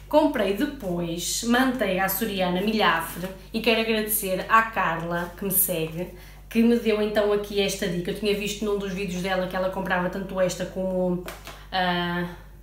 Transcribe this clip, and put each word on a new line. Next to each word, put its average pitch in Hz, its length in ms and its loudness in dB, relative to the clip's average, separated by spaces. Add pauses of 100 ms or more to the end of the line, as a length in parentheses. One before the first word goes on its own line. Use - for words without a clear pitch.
Comprei 269 460 4
depois 175 880 -2
manteiga 226 600 2
açoriana 185 560 0
milhafre 185 720 0 (240)
e 220 80 -2
quero 220 180 4
agradecer 214 720 0
à 220 140 8
Carla, 170 720 -2
que 202 80 -6
me 190 60 -2
segue, 165 580 0 (400)
que 226 120 2
me 233 160 6
deu 214 240 2
então 208 300 2
aqui 202 300 0
esta 190 260 0
dica. 175 240 -2
Eu - 80 -6
tinha 202 180 2
visto 202 280 -4
num 202 120 2
dos 196 140 -4
vídeos 180 300 -4
dela 185 260 0
que 185 80 -6
ela 185 140 0
comprava 180 400 0
tanto 185 320 -4
esta 180 240 0
como, 180 580 0 (480)
ah, 175 560 0 (360)